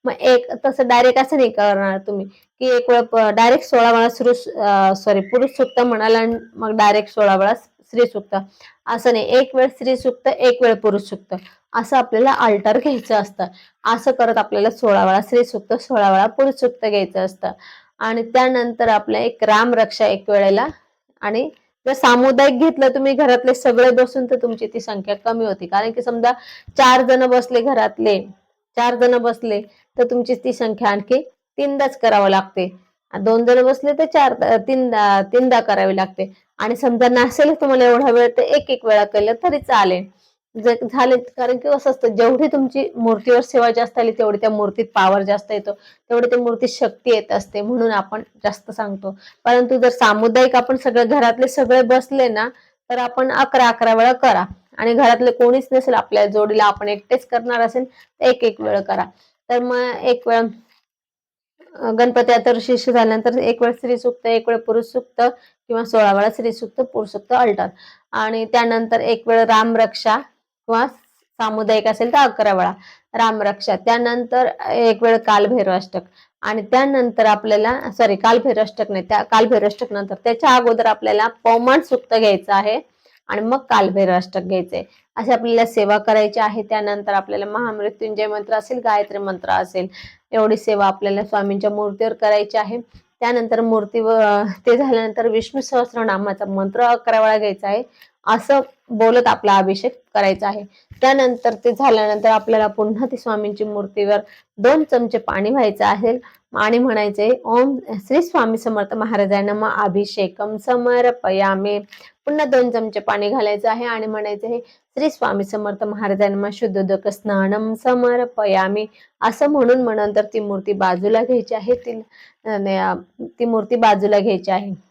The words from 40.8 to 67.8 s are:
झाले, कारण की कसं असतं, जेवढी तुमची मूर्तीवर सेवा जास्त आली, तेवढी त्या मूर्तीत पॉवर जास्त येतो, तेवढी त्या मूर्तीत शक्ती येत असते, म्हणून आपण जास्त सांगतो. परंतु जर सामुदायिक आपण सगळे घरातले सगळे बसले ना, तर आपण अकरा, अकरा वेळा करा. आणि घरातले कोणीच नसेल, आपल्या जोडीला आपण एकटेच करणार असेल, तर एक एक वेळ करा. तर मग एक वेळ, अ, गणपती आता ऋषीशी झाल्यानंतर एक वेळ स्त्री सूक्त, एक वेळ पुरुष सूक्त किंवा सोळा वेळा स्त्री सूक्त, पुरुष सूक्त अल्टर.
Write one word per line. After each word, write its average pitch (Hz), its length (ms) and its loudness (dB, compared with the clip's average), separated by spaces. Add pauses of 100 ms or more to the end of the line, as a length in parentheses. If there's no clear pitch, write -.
झाले, 254 240 2
कारण 247 400 -4
की 269 140 -4
कसं 277 200 2
असतं, 262 180 -2
जेवढी 233 380 2
तुमची 269 500 -2
मूर्तीवर 226 440 2
सेवा 240 300 0
जास्त 233 280 -2
आली, 233 140 0
तेवढी 214 260 0
त्या 220 120 0
मूर्तीत 208 340 -4 (100)
पॉवर 196 280 2
जास्त 202 300 -4
येतो, 202 200 -6 (380)
तेवढी 240 180 2
त्या 240 100 0
मूर्तीत 233 300 -2
शक्ती 233 460 -2
येत 214 180 -4
असते, 202 280 -6
म्हणून 226 300 -2
आपण 214 320 -6 (220)
जास्त 208 260 -6
सांगतो. 196 480 -10 (260)
परंतु 247 340 2
जर 247 100 4
सामुदायिक 233 680 2
आपण 254 200 0
सगळे 240 280 0
घरातले 247 440 2
सगळे 254 340 2
बसले 254 460 0
ना, 220 200 -2 (420)
तर 247 80 -2
आपण 247 340 -2
अकरा, 247 360 2
अकरा 226 260 2
वेळा 226 180 4
करा. 233 320 2 (340)
आणि 233 160 0
घरातले 240 360 4
कोणीच 247 420 2
नसेल, 262 220 2
आपल्या 208 320 2
जोडीला 208 380 2
आपण 208 240 0
एकटेच 208 380 -4
करणार 240 340 -4
असेल, 233 240 -2
तर - 400 -12
एक 247 200 2
एक 214 160 -2
वेळ 214 200 -2
करा. 190 240 -4 (460)
तर 240 120 0
मग 247 180 -4 (220)
एक 247 260 -2
वेळ, 233 140 2 (1300)
अ, 233 160 -6
गणपती 240 420 2
आता 233 180 2
ऋषीशी 240 420 0
झाल्यानंतर 226 460 2
एक 240 240 0
वेळ 240 100 2
स्त्री 240 260 -4
सूक्त, 240 280 -4
एक 226 220 0
वेळ 233 80 0
पुरुष 226 280 -2
सूक्त 247 380 -6 (460)
किंवा 226 160 -4
सोळा 214 280 2
वेळा 202 180 2
स्त्री 226 220 -6
सूक्त, 226 280 -10
पुरुष 233 280 -6
सूक्त 208 240 -8
अल्टर. 226 340 0 (460)